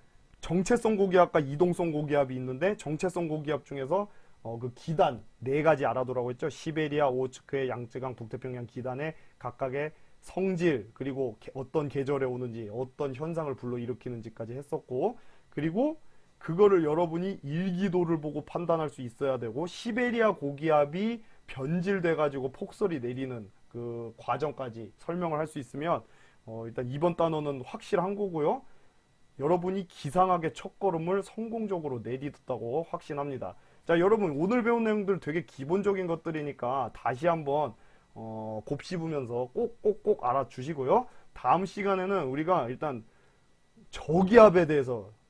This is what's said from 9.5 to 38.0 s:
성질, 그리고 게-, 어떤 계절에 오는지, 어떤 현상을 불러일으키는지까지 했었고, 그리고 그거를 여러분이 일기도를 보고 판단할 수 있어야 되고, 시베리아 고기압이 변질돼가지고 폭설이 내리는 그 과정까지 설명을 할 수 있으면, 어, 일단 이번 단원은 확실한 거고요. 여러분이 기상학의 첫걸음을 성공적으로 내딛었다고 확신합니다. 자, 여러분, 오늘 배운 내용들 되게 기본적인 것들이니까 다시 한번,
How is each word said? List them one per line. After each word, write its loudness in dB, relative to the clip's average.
성질, 0
그리고 -4
게-, -16
어떤 -2
계절에 -2
오는지, -6
어떤 -6
현상을 -6
불러일으키는지까지 -8
했었고, -4
그리고 0
그거를 6
여러분이 0
일기도를 0
보고 -6
판단할 0
수 -12
있어야 -2
되고, -4
시베리아 2
고기압이 0
변질돼가지고 0
폭설이 -4
내리는 -6
그 -8
과정까지 -4
설명을 -4
할 -2
수 -10
있으면, -2
어, -10
일단 -6
이번 0
단원은 0
확실한 -2
거고요. 0
여러분이 0
기상학의 2
첫걸음을 -2
성공적으로 -6
내딛었다고 -6
확신합니다. -6
자, 4
여러분, 4
오늘 2
배운 2
내용들 0
되게 -4
기본적인 -2
것들이니까 -4
다시 -4
한번, 2